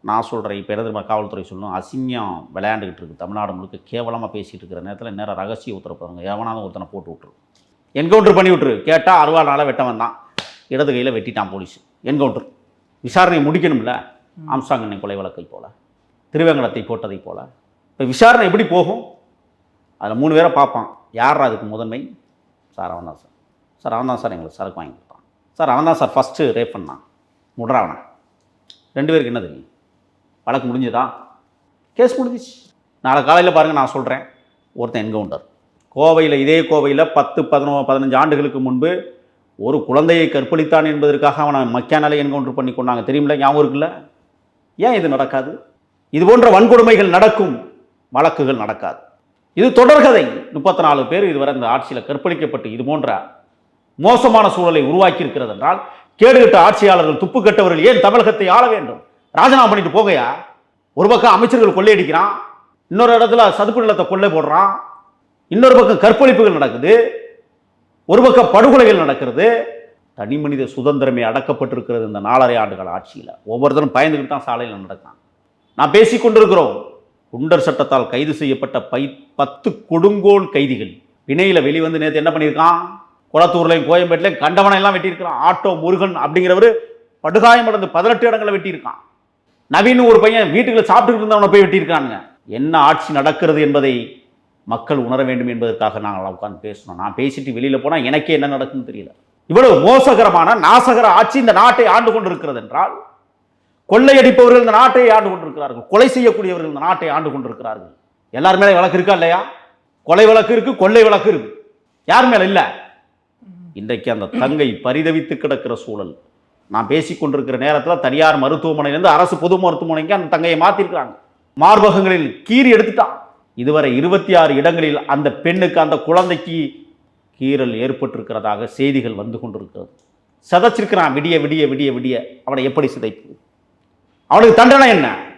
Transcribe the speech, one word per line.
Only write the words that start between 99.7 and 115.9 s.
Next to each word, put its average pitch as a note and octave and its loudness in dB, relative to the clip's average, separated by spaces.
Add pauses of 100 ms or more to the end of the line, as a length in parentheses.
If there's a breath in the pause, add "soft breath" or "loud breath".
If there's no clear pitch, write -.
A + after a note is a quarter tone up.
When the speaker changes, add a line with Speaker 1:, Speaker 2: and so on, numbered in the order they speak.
Speaker 1:
மோசகரமான A3+ 4 (120)
நாசகர A#3+ 4 (120)
ஆட்சி A3 2
இந்த A3 4
நாட்டை A#3+ 4 (100)
ஆண்டு A3+ 2
கொண்டிருக்கிறது F3+ -4
என்றால், F3 -4 (1000)
கொள்ளையடிப்பவர்கள் B3 6
இந்த A3+ 0
நாட்டை B3+ 4 (120)
ஆண்டு G#3+ 0
கொண்டிருக்கிறார்கள், D3 -12
கொலை B3+ 6
செய்யக்கூடியவர்கள் F#3+ -2
இந்த C#3 -10
நாட்டை F3 -2
ஆண்டு D#3 -4
கொண்டிருக்கிறார்கள். A2+ -12 (460)
எல்லார் F#3 2
மேலே G3+ 6
வழக்கு F3+ 0
இருக்கா F#3 2
இல்லையா? E3+ 0 (640)
கொலை F#3 6
வழக்கு A3 4
இருக்கு, A3+ -2 (100)
கொள்ளை A3 6
வழக்கு G#3 0
இருக்கு. C3 -6 (640)
யார் B3 4
மேல G3+ 2
இல்ல? F#3+ 2 (1200)
இன்றைக்கு A2+ -6
அந்த G2+ -8 (160)
தங்கை C#3+ -2 (180)
பரிதவித்து D#3 -2
கிடக்கிற B2+ -6 (100)
சூழல். G2+ -12 (580)